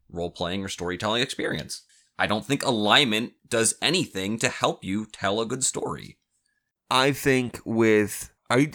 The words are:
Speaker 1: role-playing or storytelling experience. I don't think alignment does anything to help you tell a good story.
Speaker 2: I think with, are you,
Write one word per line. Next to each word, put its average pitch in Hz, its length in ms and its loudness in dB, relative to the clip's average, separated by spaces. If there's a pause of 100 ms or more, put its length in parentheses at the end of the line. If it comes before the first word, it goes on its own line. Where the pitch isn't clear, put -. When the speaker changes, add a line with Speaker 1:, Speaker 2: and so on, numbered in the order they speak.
Speaker 1:
role-playing 87 560 -4
or - 20 -6
storytelling 95 540 -2
experience. - 640 -6 (360)
I 95 80 2
don't 107 180 -2
think 135 200 -2
alignment 113 680 4 (140)
does 113 340 2
anything 110 580 -2
to 127 100 0
help - 340 -2
you 101 220 -4
tell 101 340 -2
a 110 60 -2
good 131 180 -6
story. - 540 -6 (720)
Speaker 2:
I 131 240 4
think 131 500 0
with, 110 680 2 (160)
are 120 100 4
you, 147 160 2